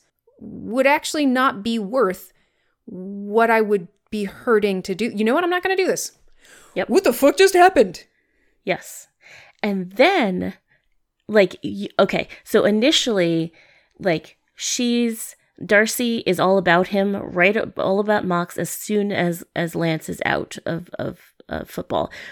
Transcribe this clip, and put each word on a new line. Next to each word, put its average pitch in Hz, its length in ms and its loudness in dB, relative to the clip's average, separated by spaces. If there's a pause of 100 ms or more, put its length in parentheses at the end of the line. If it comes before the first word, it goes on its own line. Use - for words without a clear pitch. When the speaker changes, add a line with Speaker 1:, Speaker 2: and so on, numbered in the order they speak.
(380)
Speaker 1:
would 240 480 -2
actually 294 400 0
not 254 360 0
be 233 160 -2
worth 196 540 -2 (540)
what 202 640 -2
I 226 100 4
would 202 280 0 (220)
be 214 140 -4
hurting 202 580 0
to 190 120 -6
do. 214 200 -4
You 214 100 -2
know 233 100 2
what? 349 100 0
I'm 339 60 -2
not 359 120 -2
gonna 381 140 -2
do 370 100 0
this. - 260 -4 (640)
Speaker 2:
Yep. 190 140 -4
Speaker 1:
What 381 160 2
the 277 80 4
fuck 269 260 4
just 381 160 6
happened? 349 500 4 (600)
Speaker 2:
Yes. - 440 -8 (540)
And 190 300 -4
then, 202 640 2 (720)
like, 208 340 4
y-, 202 260 -8 (100)
okay, 190 300 2 (160)
so - 200 2
initially, 202 880 2 (460)
like, 160 380 -4 (200)
she's, 240 800 -2 (280)
Darcy 226 640 2
is 180 140 0
all 190 180 4
about 180 300 2
him, 196 280 0
right, 196 400 0 (220)
all 196 220 0
about 208 240 0
Mox 175 340 -2
as 175 120 -4
soon 202 420 -4
as, 175 320 -2 (100)
as 165 220 -4
Lance 165 320 -2
is - 160 -8
out - 320 -4 (100)
of, 170 220 -8 (100)
of, - 220 -8 (280)
uh, - 160 -8
football. - 460 -6 (220)